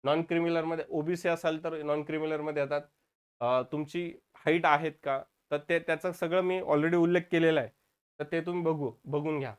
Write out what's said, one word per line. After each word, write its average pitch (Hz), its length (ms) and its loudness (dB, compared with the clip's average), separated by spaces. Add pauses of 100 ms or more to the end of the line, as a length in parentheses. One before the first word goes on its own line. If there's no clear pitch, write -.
नॉन 156 180 2
क्रिमिनलमध्ये, 165 640 0
ओबीसी 170 400 -2
असाल 165 360 -2
तर 160 180 -6
नॉन 147 200 0
क्रिमिनलमध्ये 151 600 -2
येतात. 147 200 -2 (580)
अ, 127 220 2 (100)
तुमची 156 460 -6 (180)
हाईट 165 300 2
आहेत 156 260 4 (100)
का, 135 200 -2 (280)
तर 147 80 0 (100)
ते, 170 100 2
त्याचा 165 340 -2
सगळं 175 280 0
मी 185 200 0
already 156 340 2
उल्लेख 175 280 4 (100)
केलेला 160 280 4
आहे, 117 80 -6 (500)
तर 147 140 -4
ते 165 80 0
तुम्ही 175 220 -4
बघू, 147 300 0 (120)
बघून 147 340 -2
घ्या. 123 200 -6